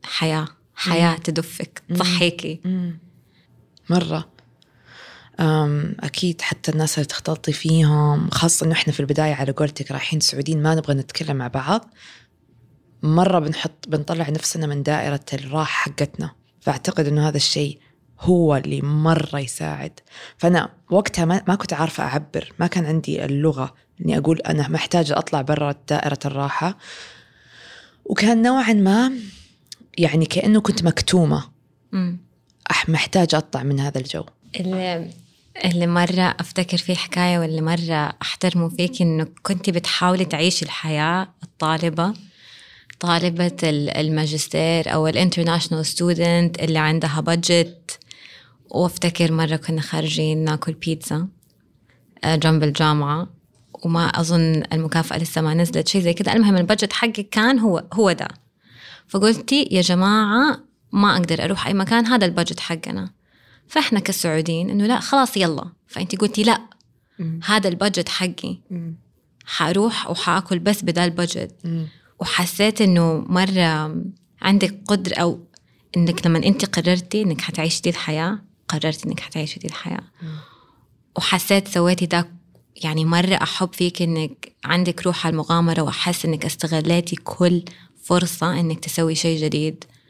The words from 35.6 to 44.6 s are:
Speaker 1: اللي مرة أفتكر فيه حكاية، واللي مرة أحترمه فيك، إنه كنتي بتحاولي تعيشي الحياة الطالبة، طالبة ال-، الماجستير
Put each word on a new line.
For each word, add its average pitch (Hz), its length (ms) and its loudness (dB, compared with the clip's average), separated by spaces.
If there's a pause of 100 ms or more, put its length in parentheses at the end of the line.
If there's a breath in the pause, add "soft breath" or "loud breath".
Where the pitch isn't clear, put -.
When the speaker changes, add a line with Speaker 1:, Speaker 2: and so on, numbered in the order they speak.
Speaker 1:
اللي 175 220 2
مرة 175 520 2
أفتكر 180 380 -4
فيه 180 180 -2
حكاية، 180 440 0
واللي 160 220 -2
مرة 160 600 -2
أحترمه 175 480 0
فيك، 175 320 -2
إنه 156 260 2 (160)
كنتي 185 280 -2
بتحاولي 180 540 0
تعيشي 160 400 0
الحياة 160 640 -2 (160)
الطالبة، 165 720 -2 (840 loud breath)
طالبة 175 640 0
ال-، 147 260 0
الماجستير 156 1040 0